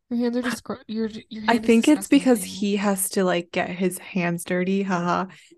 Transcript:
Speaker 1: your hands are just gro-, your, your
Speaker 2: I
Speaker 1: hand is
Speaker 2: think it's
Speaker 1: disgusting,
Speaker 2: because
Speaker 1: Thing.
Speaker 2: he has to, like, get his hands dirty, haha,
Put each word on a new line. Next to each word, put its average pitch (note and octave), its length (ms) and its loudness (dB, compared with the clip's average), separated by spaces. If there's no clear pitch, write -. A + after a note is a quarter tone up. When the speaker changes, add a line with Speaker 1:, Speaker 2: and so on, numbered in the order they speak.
Speaker 1:
your A#3+ 100 -2
hands A#3+ 180 0
are B3 40 0
just A#3+ 220 -6
gro-, G#3+ 140 -8
your, A3 220 -4
your G#3+ 180 -12
Speaker 2:
I A#3 60 4
Speaker 1:
hand A3+ 120 0
is - 20 0
Speaker 2:
think A3+ 200 6
it's D4+ 200 4
Speaker 1:
disgusting, C#4+ 120 6
Speaker 2:
because B3+ 200 4
Speaker 1:
Thing. F#3 100 -8
Speaker 2:
he G3+ 280 -2
has G3 320 0
to, G3 140 0
like, F3 280 0
get F3+ 180 -2
his F3+ 280 -2
hands F3 460 -4
dirty, F#3 400 0
haha, F3 420 0